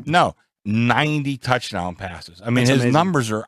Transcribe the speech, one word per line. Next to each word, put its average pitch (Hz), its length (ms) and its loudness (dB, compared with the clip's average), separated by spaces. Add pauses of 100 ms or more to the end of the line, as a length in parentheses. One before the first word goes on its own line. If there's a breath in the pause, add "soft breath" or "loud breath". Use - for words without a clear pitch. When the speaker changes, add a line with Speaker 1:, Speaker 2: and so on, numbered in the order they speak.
Speaker 1:
No, 143 300 2 (300)
ninety 135 720 0
touchdown 98 580 -4
passes. 87 460 -14
I - 40 -16
mean, 117 100 0
Speaker 2:
That's 123 140 4
Speaker 1:
his 135 120 4
Speaker 2:
amazing. 123 120 2
Speaker 1:
numbers 151 380 0
are 107 160 -4